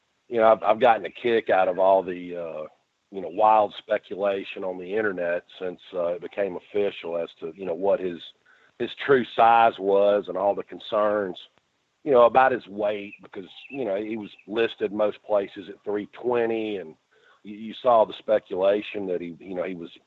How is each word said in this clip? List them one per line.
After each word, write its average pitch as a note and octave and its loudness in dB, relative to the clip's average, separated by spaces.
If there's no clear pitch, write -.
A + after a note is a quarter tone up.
you A#2+ -6
know, A2 6
I've, G#2+ 2
I've G#2+ 2
gotten A2+ 4
a E2 -8
kick A#2 -2
out F#2+ 2
of F2+ -2
all F#2+ 4
the, F2 -8
uh, D#2+ -10
you G2 -10
know, E2 -10
wild G#2+ 4
speculation G2 -4
on F#2 -6
the F2+ -8
internet F2 -2
since, F2+ -8
uh, F2 -2
it E2+ -10
became F#2+ -6
official - -4
as E2+ -6
to, E2 -10
you F#2+ -10
know, E2+ -4
what F#2 0
his, F2 -6
his A#2 -6
true C3 4
size A#2 6
was G2+ 2
and F2+ -8
all G2 2
the F#2 -8
concerns, G#2 -2
you D3+ -2
know, A#2+ 8
about C3 4
his A2+ -4
weight, G#2 -6
because, G2 -16
you C3 -8
know, G2 -4
he G#2+ -6
was G2+ -12
listed A2 -2
most G#2+ -2
places G2+ -4
at - -20
three G#2 -6
twenty, A2+ -4
and D#2+ -14
you, G#2 -16
you A2 -12
saw A#2 6
the F#2+ -4
speculation G2+ 0
that F2 -4
he, E2+ -10
you F#2+ -14
know, F2 -4
he F#2 -8
was, E2 -14